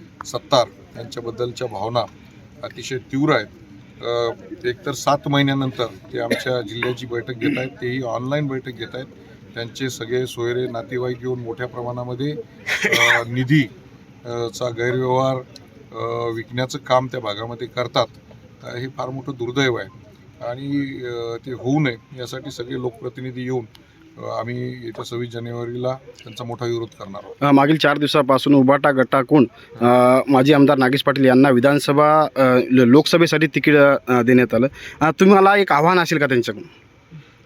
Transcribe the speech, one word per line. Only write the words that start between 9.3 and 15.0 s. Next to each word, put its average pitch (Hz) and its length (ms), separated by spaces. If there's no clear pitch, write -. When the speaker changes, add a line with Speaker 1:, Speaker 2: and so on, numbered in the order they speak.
Speaker 1:
त्यांचे 117 360
सगळे 123 380
सोयरे, 120 400
नातेवाईक 123 540
येऊन 127 180
मोठ्या 120 280
प्रमाणामध्ये, 123 640
अ, - 420
निधी, 127 400
अ, 120 220
चा 120 220
गैरव्यवहार, 127 680